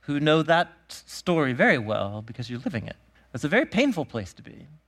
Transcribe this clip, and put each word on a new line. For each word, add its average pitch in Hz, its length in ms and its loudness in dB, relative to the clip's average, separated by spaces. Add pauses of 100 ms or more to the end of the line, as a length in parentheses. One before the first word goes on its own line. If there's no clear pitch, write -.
who 143 100 0
know 156 220 4
that 165 320 2 (140)
story - 640 -2
very 175 240 4
well 104 480 -4
because 113 240 -10
you're 120 160 -8
living 131 220 -4
it. - 80 -12 (360)
It's - 120 -8
a 151 40 0
very 240 200 4
painful 226 380 2
place 104 280 -8
to - 80 -20
be. 117 240 -20 (220)